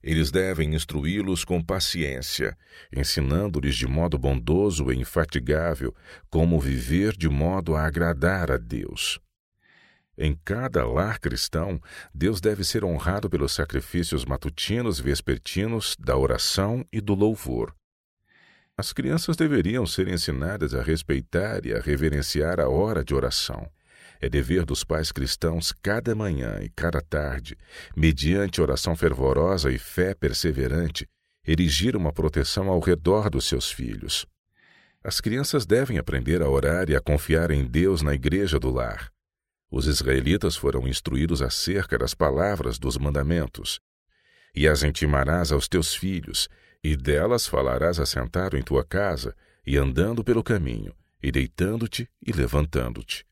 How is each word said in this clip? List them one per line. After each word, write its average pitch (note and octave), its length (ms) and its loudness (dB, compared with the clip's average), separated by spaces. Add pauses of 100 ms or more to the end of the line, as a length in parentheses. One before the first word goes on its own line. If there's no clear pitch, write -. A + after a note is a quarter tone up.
Eles D#2+ 300 2
devem F2 420 0
instruí-los E2+ 680 -2
com F2 180 -2
paciência, C#2+ 960 -4 (340)
ensinando-lhes C#2+ 840 0
de B1+ 100 -2
modo D2 320 0
bondoso C#2 720 2
e B1+ 60 2
infatigável D2 960 -2 (340)
como E2 300 4
viver C#2 580 0
de E2 120 0
modo D#2+ 480 0
a D#2 100 0
agradar E2 640 0
a B1+ 60 2
Deus. A1 640 -6 (960)
Em D2+ 280 0
cada F#2 400 -2
lar D#2 360 -2
cristão, D#2+ 600 -2 (320)
Deus F2+ 280 0
deve G2 240 0
ser G#2+ 180 0
honrado F2+ 480 0
pelos C#2+ 220 0
sacrifícios D2+ 720 -2
matutinos, D#2 760 -2
vespertinos, C#2+ 960 -2
da B1+ 200 0
oração G2 760 0
e G#2+ 80 -2
do G2+ 140 2
louvor. F#2+ 580 0 (1080)
As - 120 -4
crianças D3 420 0
deveriam B2 500 2
ser F#2 220 0
ensinadas E2 680 -2
a C2 80 0
respeitar D#2+ 840 -2
e A1+ 80 -2
a A1+ 60 -2
reverenciar D2 800 0
a C#2 80 2
hora E2+ 340 2
de C#2+ 100 -4
oração. - 560 -2 (520)
É C2+ 80 -2
dever D2 360 2
dos C#2 200 -4
pais D#2 260 -2
cristãos, E2 600 -2
cada A2+ 420 -2
manhã C2+ 480 -2
e G1+ 60 -8
cada D#2+ 320 -2
tarde, C#2 580 -6 (380)
mediante D#2+ 640 4
oração D#2 340 2
fervorosa C#2+ 760 2
e B1 60 -2
fé F#2 360 -2
perseverante, D2 920 -2 (360)
erigir E2 520 2
uma E2 160 0
proteção D#2+ 560 0
ao F2+ 100 4
redor F2+ 500 4
dos C#2 180 -2
seus C2 220 -2
filhos. A1 560 -6 (800)
As - 180 -4
crianças B2 460 0
devem A#2 320 4
aprender C2+ 420 0
a D2 80 2
orar D2 400 2
e D2+ 60 4
a C2 60 2
confiar D#2 500 2
em C#2+ 160 2
Deus E2 340 2
na D2 140 2
igreja D2+ 460 0
do B1+ 100 0
lar. A#1+ 400 -4 (580)
Os C#2 200 0
israelitas C#2+ 640 2
foram C2+ 320 -2
instruídos C#2 560 0
acerca F2 560 -2
das - 160 -2
palavras D2+ 640 0
dos B1+ 180 -2
mandamentos. C#2+ 840 -2 (760)
"E D2 140 4
as D2+ 160 4
intimarás D2 640 2
aos C#2+ 160 2
teus E2+ 300 0
filhos, - 520 -4 (320)
e D2+ 160 2
delas D2 480 2
falarás C2+ 540 2
assentado C#2+ 580 -2
em C2+ 60 0
tua C2+ 220 2
casa, F#2 500 -2 (320)
e C#2 100 2
andando D#2+ 460 2
pelo A2+ 220 2
caminho, B1 500 -2 (260)
e C#2 120 -2
deitando-te G#2+ 760 -2 (160)
e - 60 -6
levantando-te." C2 1000 -2